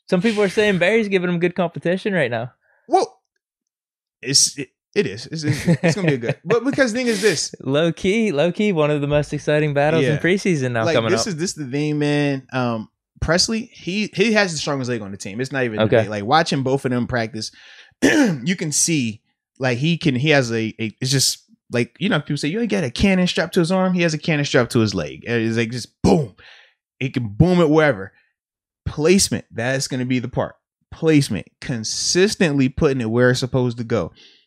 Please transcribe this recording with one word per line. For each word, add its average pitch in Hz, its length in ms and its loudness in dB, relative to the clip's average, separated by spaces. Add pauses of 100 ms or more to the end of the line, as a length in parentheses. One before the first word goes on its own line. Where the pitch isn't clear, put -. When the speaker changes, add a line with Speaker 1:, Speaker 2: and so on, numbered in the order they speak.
Speaker 1:
Some 180 140 2
people 208 200 2
are 196 60 2
saying 208 300 2
Barry's 208 300 2
giving 180 200 0
him 175 120 0
good 175 140 0
competition 180 600 -4
right 139 160 0
now. 120 220 -6 (360)
Speaker 2:
Well, 339 320 0 (1000)
it's, 139 360 0
it, 135 120 -10 (240)
it 185 120 0
is. 104 200 -8
It's, 160 180 -10
it's, 151 220 -2 (160)
it's 165 120 2
gonna 185 140 0
be 147 60 2
a 123 40 -4
good. 117 220 -4
Speaker 1:
<laughs> - 40 -20
Speaker 2:
But 226 200 0
because 262 280 0
the 240 60 -4
thing 254 100 -2
is 208 120 -2
this. 196 400 0
Speaker 1:
Low 156 320 0
key, 208 400 0
low 151 180 2
key, 208 220 0
one 151 180 2
of 151 120 0
the 143 40 -2
most 147 280 0
exciting 151 400 0
battles 151 320 4
in 156 80 2
Speaker 2:
Yeah. 143 60 0
Speaker 1:
preseason 165 520 0
now 113 140 0
Speaker 2:
Like, 113 80 0
Speaker 1:
coming 113 160 2
Speaker 2:
this 202 120 2
Speaker 1:
up. - 60 -2
Speaker 2:
is, 175 80 -4
this 165 140 -4
is - 60 -12
the 139 140 -8
thing, 151 280 -2
man. 147 540 0
Um, 120 360 -4 (320)
Presley, 202 540 0
he, 196 400 -6
he 214 180 2
has 202 200 2
the 147 60 -6
strongest 135 300 -4
leg 117 140 -4
on 98 80 -12
the 98 80 -14
team. 101 220 -12
It's 131 120 -6
not 131 120 -2
even 110 140 -4
a 107 40 2
Speaker 1:
Okay. 110 140 4
Speaker 2:
debate. 107 140 2
Like, 101 140 -6
watching 151 380 0
both 131 240 -2
of 123 60 -2
them 120 140 -2
practice, 110 460 -6 (260)
<clears throat> - 240 -8
you 190 540 2
can 156 160 -6
see, 123 480 -2 (380)
like, 127 180 0
he 160 220 0
can, 139 160 0
he 139 160 0
has 135 200 4
a, 113 300 -4
a, 110 220 -6
it's 127 80 -4
just, - 340 -2 (260)
like, 120 300 -2
you 185 80 0
know, 160 120 0
people 143 180 -6
say, 147 100 -4
"You 208 120 -4
ain't 226 100 -2
got 196 120 -2
a 123 80 -4
cannon 185 380 2
strapped - 260 -4
to 190 60 4
his 165 100 2
arm." 185 240 2
He 175 80 2
has 165 120 2
a 151 40 -4
cannon 147 260 0
strapped 127 280 2
to 120 80 2
his 107 140 2
leg. 76 300 -6
It's 113 320 -2
like, 113 140 0
just - 320 -10
boom. 165 320 2 (640)
He 131 120 -4
can 120 180 -4
boom 170 320 4
it 160 100 4
wherever. 143 420 2 (760)
Placement, 160 640 2
that's 127 340 -4
gonna 127 200 -6
be 127 120 0
the 123 100 -4
part. - 280 -4 (340)
Placement, 143 560 2 (140)
consistently 143 1080 0
putting 135 320 0
it 110 100 -2
where 123 200 4
it's 123 80 2
supposed 123 400 -2
to 120 60 -8
go. 113 260 -2 (360)